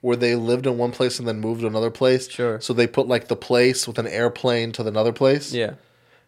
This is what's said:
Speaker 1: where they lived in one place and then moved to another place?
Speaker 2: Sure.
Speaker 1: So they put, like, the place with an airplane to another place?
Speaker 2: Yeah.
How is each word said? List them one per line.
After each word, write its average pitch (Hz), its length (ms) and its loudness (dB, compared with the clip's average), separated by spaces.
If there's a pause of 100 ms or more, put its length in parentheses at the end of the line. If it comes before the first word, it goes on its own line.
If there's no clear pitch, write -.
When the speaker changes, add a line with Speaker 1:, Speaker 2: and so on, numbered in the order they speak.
Speaker 1:
where 123 140 2
they 120 180 2
lived 120 320 0
in 123 100 0
one 120 160 -2
place 123 260 -2
and 123 80 -8
then 110 140 -4
moved 113 220 -4
to 113 40 0
another 110 240 0
place? 127 380 2
Speaker 2:
Sure. 117 320 -4
Speaker 1:
So - 140 -4
they 120 120 4
put, 123 220 0
like, 123 200 -2
the 117 80 0
place 127 520 2
with 117 100 -6
an 113 80 -4
airplane 117 680 -2
to 113 140 -6
another 110 260 0
place? 139 400 2
Speaker 2:
Yeah. 117 220 -4 (540)